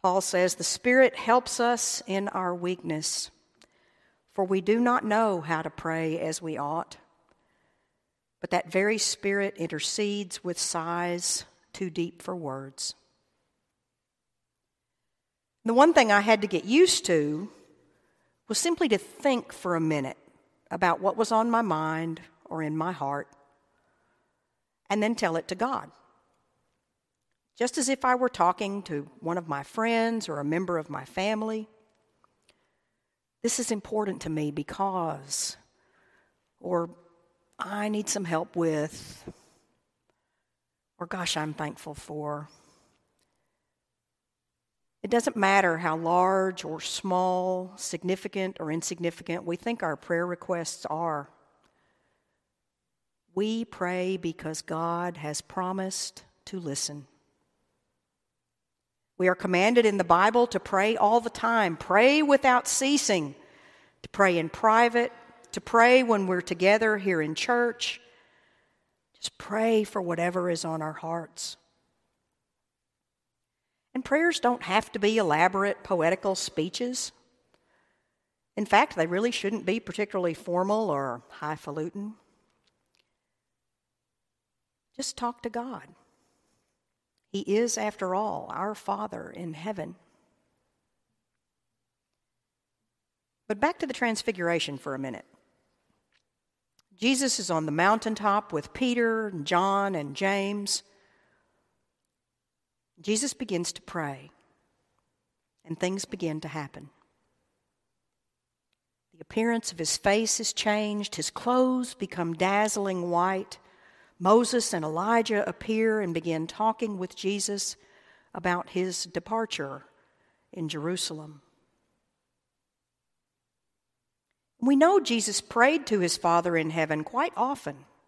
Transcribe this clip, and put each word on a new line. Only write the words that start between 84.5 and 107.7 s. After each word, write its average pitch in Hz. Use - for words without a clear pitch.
Just -
talk 240
to 240
God. 240
He 196
is, 226
after 208
all, 202
our 202
Father -
in 165
heaven. 175
But 208
back 311
to 320
the 262
Transfiguration 175
for 135
a 135
minute. 131
Jesus 254
is 185
on 160
the 151
mountaintop 208
with 151
Peter 233
and 170
John 196
and 143
James. 196
Jesus 214
begins 180
to -
pray, 143
and 160
things 190
begin 165
to 160
happen. 147